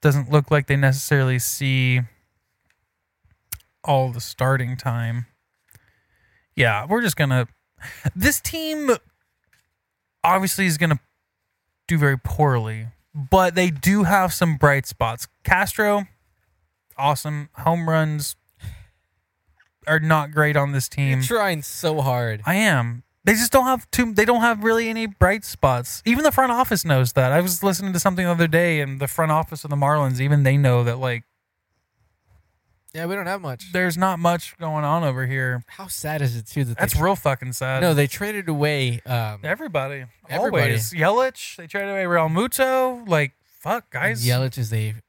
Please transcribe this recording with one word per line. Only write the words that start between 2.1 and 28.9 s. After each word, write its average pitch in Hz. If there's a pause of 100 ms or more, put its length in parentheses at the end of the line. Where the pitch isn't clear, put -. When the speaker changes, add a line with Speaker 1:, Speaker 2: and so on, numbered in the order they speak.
Speaker 1:
all 131
the 120
starting 127
time. 117 (1300)
Yeah, 113
we're 208
just 196
gonna, 127 (680)
this 247
team 311 (1300)
obviously 190
is 160
gonna 160 (880)
do 170
very 139
poorly, 113 (260)
but 170
they 180
do 185
have 185
some 165
bright 139
spots. 113 (160)
Castro, 202 (920)
awesome. 147
Home 165
runs 156 (1500)
are 156
not 156
great 151
on 143
this 135
team. 135
Speaker 2:
You're 131
trying 180
so 156
hard. 120
Speaker 1:
I 170
am. 127 (220)
They 196
just 226
don't 262
have 262
too, 240
they 208
don't 233
have 226
really 226
any 226
bright 196
spots. 123
Even 247
the 311
front 262
office 233
knows 131
that. 131
I 156
was 180
listening 190
to 175
something 185
the 175
other 170
day, 165
and 135